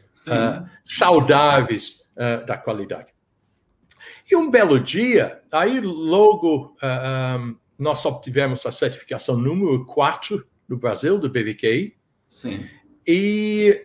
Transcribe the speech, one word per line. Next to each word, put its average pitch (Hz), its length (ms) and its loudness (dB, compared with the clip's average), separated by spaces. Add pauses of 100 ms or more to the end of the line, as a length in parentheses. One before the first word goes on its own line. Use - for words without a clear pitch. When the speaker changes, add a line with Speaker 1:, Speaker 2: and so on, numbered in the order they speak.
(100)
Speaker 1:
Sim. - 220 -8
Speaker 2:
ah, 117 320 -2 (200)
saudáveis, 143 1200 2 (140)
ah, 120 200 -2
da 117 220 -8
qualidade. 98 540 -8 (1200)
E 381 60 6
um 320 140 0
belo 196 280 4
dia, 180 600 0 (100)
aí 208 300 0
logo, 170 1000 2
ah, 131 560 -4
ah, 120 160 -8 (240)
nós 147 260 -2
obtivemos 131 640 -2
a 113 60 -6
certificação - 640 -4
número 139 500 0
quatro - 600 -2 (220)
do 127 80 -6
Brasil, 123 420 0
do 147 120 -4
B 123 120 -2
V 107 120 -4
Q 113 200 0
I. 185 200 -4 (340)
Speaker 1:
Sim. 98 380 -12 (400)
Speaker 2:
E, 208 800 2